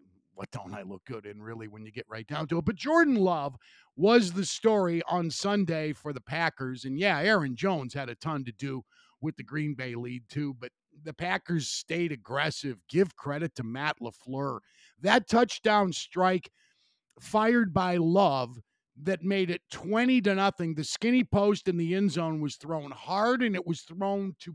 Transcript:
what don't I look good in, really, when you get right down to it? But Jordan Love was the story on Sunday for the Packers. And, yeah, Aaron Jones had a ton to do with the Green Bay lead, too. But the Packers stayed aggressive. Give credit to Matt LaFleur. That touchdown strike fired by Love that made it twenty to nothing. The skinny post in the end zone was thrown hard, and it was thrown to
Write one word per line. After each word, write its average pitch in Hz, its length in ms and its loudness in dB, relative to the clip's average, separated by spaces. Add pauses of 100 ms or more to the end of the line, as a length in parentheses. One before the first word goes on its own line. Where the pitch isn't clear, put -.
(320)
what 95 180 -14
don't 101 240 -14
I 104 80 -10
look 95 220 -14
good 110 220 -12
in, 104 160 -14
really, 113 260 -12
when 107 160 -18
you 110 80 -18
get 117 160 -12
right 110 180 -12
down 147 220 -6
to 165 100 0
it? 156 60 -2
But 208 120 0
Jordan 302 400 4
Love 156 400 0 (400)
was 202 360 6
the 185 140 -2
story 185 600 2
on 170 240 -2
Sunday 165 640 0
for 147 220 -8
the 123 80 -10
Packers. 135 640 -4
And, 135 120 -4
yeah, 180 200 4
Aaron 160 360 2
Jones 151 380 -2
had 139 160 -6
a 117 60 -10
ton 151 320 -6
to 117 60 -8
do 131 300 -8 (380)
with 151 160 -6
the 131 80 -16
Green 151 300 -4
Bay 127 200 -8
lead, 123 360 -8
too. 143 280 -6
But 123 140 -14 (320)
the 156 80 -10
Packers 175 560 -2
stayed 165 440 -4
aggressive. 135 640 -4 (100)
Give 175 260 2
credit 151 420 -6
to 123 60 -6
Matt 135 380 -4
LaFleur. 127 600 -6 (400)
That 208 280 4
touchdown 214 640 4
strike 185 580 0 (720)
fired 220 540 4
by 180 240 2
Love 151 600 4 (440)
that 170 200 -2
made 190 280 0
it 180 200 -6
twenty 240 520 2
to 196 120 4
nothing. 185 400 0
The 147 100 -4
skinny 240 400 2
post 202 440 2
in 175 80 0
the 170 180 0
end 196 180 2
zone 160 280 -2
was 147 160 -4
thrown 147 340 -8
hard, 220 520 0
and 214 120 2
it 180 120 -4
was 165 160 -4
thrown 196 580 -4
to 170 140 -14